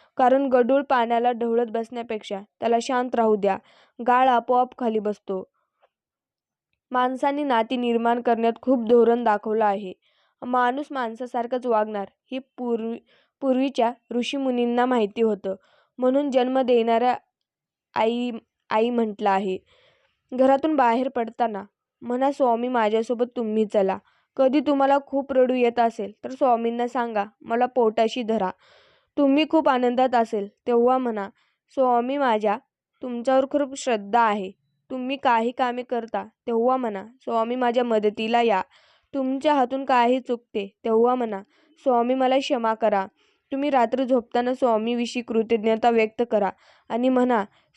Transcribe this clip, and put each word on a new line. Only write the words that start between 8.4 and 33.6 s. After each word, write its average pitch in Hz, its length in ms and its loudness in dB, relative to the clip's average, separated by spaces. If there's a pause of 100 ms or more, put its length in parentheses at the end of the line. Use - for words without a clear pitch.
खूप 247 260 0
धोरण 233 360 4
दाखवलं 214 400 0
आहे. 202 280 -2 (500)
माणूस 247 480 -2
माणसासारखंच 240 760 -6
वागणार 214 420 -2 (240)
ही 262 60 -8 (180)
पूर्वी-, 233 420 -6 (440)
पूर्वीच्या 254 500 0 (180)
ऋषीमुनींना 247 760 -2
माहिती 233 360 0
होतं, 196 320 -2 (440)
म्हणून 262 320 2
जन्म 262 300 2
देणाऱ्या 233 540 2 (800)
आई, 240 360 -2 (400)
आई 220 200 0
म्हटलं 214 400 -2
आहे. 190 280 -2 (720)
घरातून 269 440 2
बाहेर 254 320 2
पडताना 226 560 -4 (380)
म्हणा, 247 300 -2
"स्वामी 247 360 0
माझ्यासोबत 226 560 0 (120)
तुम्ही 220 280 -2
चला." 196 340 0 (380)
कधी 269 240 2
तुम्हाला 277 460 2
खूप 269 260 -4
रडू 254 220 4
येत 240 240 0
असेल 220 340 -2 (120)
तर 247 60 -10
स्वामींना 240 580 0
सांगा, 233 360 -4 (160)
"मला 233 260 0
पोटाशी 226 560 0
धरा." 208 280 -2 (640)
तुम्ही 285 320 4
खूप 311 200 2
आनंदात 247 460 2
असेल 220 340 -2 (180)
तेव्हा 240 320 2
म्हणा, 214 300 -4 (480)
"स्वामी 247 400 0
माझ्या 220 420 0 (440)
तुमच्यावर 262 480 0
खूप 277 280 -2